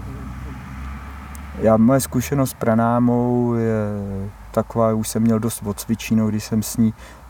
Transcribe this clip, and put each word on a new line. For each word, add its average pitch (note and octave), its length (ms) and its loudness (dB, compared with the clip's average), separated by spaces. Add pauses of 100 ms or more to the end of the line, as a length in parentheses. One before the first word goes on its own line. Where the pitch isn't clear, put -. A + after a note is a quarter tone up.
(1600)
já, A2 160 6
moje B2 240 6
zkušenost C3 480 0
s - 40 -10
pranámou A#2+ 1000 2
je A2 320 0 (680)
taková, A2+ 420 2
už A2 140 -2
jsem A2 160 0
měl A2+ 160 4
dost A2+ 260 -4
odcvičíno, A2 640 0
když G#2+ 160 -2
jsem A2 200 0
s - 140 -8
ní, A2 160 2 (360)